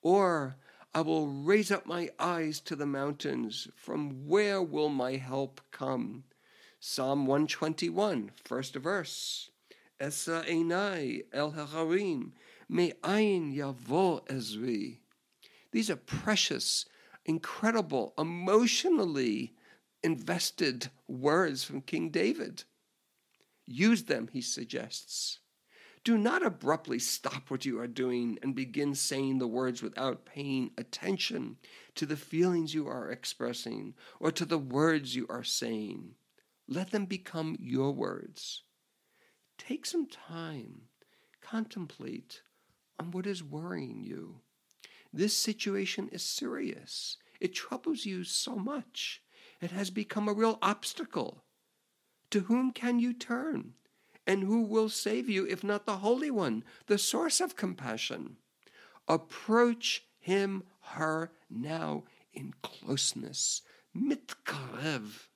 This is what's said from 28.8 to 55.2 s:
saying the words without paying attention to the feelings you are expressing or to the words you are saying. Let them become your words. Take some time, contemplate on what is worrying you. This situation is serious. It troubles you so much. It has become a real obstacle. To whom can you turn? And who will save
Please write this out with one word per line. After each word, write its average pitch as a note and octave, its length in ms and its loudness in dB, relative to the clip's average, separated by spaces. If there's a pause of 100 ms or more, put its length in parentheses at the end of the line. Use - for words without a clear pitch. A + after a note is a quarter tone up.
saying C3+ 420 0
the B2+ 100 2
words B2 360 0
without B2+ 420 -2
paying C3+ 540 -2
attention F3+ 800 -2 (360)
to D#3 120 -2
the D3 100 -2
feelings E3 560 2
you D3+ 160 -2
are B2+ 220 -4
expressing A#2 840 -6 (240)
or D#3+ 140 2
to E3 140 -2
the E3 120 2
words C#3 560 2
you B2+ 140 -2
are A#2+ 160 -6
saying. G#2+ 720 -4 (520)
Let F3+ 240 -4
them G3+ 140 0
become F3 560 -4
your C3+ 320 0
words. - 720 -6 (960)
Take - 260 -8
some E4 220 -2
time, D#3 840 -12 (540)
contemplate - 1000 -8 (580)
on E3+ 120 -6
what F#3 160 -4
is F#3 160 -4
worrying D3+ 600 -8
you. - 380 -10 (720)
This G#3 220 2
situation G3 760 -2
is - 140 -8
serious. - 960 -6 (220)
It F#3 120 0
troubles - 540 -4
you F#3 180 -4
so - 320 -4
much. - 680 -6 (380)
It F3 100 -4
has F#3 200 -4
become G#3 380 -2
a G#3 40 2
real A3 300 4
obstacle. - 840 -2 (840)
To G#3 100 4
whom B3 320 2
can A#3+ 280 2
you B3 120 2
turn? B3 600 -4 (520)
And G3 180 4
who A3 180 4
will A3 260 4
save A#3 400 -2